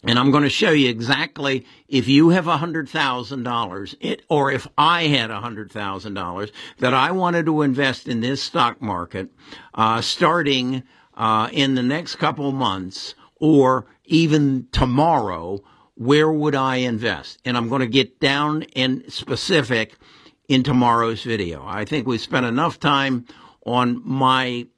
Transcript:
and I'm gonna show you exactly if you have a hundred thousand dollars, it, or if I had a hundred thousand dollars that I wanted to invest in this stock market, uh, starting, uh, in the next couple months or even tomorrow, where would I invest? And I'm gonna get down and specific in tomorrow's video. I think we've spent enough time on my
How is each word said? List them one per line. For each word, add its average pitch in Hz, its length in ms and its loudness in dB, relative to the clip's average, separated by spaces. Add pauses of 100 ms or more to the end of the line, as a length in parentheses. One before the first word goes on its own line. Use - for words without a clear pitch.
and 117 160 0
I'm 135 120 4
gonna 143 180 4
show 185 220 2
you 139 200 4
exactly 135 720 -4 (240)
if 123 200 0
you 151 220 8
have 175 180 2
a 165 80 2
hundred 156 320 -6
thousand 131 560 -4
dollars, 104 560 -6
it, - 280 -8
or 143 220 2
if 135 160 -4 (100)
I 165 280 2
had 131 260 0
a 104 100 -8
hundred 110 300 -10
thousand 101 440 -8
dollars 95 360 -6 (280)
that 123 140 0
I 135 200 2
wanted 175 340 0
to 151 160 2
invest 135 460 0
in 117 120 -2
this 135 220 -4
stock 123 400 -2
market, 92 480 -6 (440)
uh, 113 260 0
starting, 135 800 0 (320)
uh, 110 380 0
in 139 220 0
the 127 80 0
next 147 340 -4
couple 147 360 -2
months 95 600 -6 (220)
or 131 500 4 (180)
even 147 680 2
tomorrow, 117 880 0 (340)
where 151 360 4
would 151 240 0
I 131 220 0
invest? 113 680 -4
And 123 120 -2
I'm 117 120 -2
gonna 131 180 0
get 127 320 0
down 147 460 0 (120)
and 131 320 -2
specific 123 880 -2 (520)
in 131 140 4
tomorrow's 117 600 2
video. 87 420 -4
I 104 220 -6
think 131 200 -4
we've 120 140 -2
spent - 240 -2
enough 131 340 -2
time 135 460 0 (400)
on 120 400 0
my 131 600 0 (120)